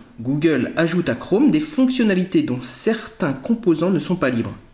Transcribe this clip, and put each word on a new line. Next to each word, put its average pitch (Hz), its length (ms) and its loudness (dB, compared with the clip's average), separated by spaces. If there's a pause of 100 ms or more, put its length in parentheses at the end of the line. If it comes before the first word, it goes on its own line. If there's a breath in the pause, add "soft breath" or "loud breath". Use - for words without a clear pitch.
(200)
Google 143 560 0
ajoute 165 320 0
à 120 60 0
Chrome 220 380 2
des 151 80 2
fonctionnalités 240 840 2
dont 127 200 -4
certains - 680 -2
composants 175 580 0
ne 175 100 2
sont 180 160 -2
pas 135 140 0
libres. 110 240 -2 (200)